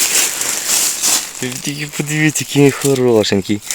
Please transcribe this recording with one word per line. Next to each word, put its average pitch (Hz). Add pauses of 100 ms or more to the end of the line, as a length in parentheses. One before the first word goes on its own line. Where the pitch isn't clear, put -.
(1400)
Ви 127 (120)
тільки 147 (100)
подивіться, 151
який 143
він 139
хорошенький. 113 (140)